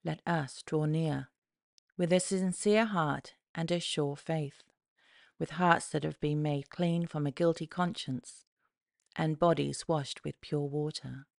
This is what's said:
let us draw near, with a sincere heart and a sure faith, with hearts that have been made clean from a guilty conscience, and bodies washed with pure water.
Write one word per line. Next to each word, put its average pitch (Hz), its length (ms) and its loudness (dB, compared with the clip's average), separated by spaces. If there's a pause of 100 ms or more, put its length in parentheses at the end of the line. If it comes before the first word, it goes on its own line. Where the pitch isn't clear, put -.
let 160 200 -6
us 160 400 -2
draw 156 200 0
near, 151 460 0 (680)
with 175 140 2
a 185 80 6
sincere 190 640 2
heart 156 500 -2 (220)
and 165 160 -2
a 175 80 2
sure 143 340 -2
faith, 151 480 -4 (760)
with - 140 -4
hearts 170 380 4
that 151 160 -2
have 156 160 -4
been 151 200 0
made 147 300 -2
clean 170 380 0
from 151 180 -2
a 139 60 -2
guilty 165 340 2
conscience, - 760 -4 (720)
and 156 240 0
bodies 147 480 2
washed 151 340 -2
with - 180 -8
pure 151 200 -4
water. 143 680 -6 (120)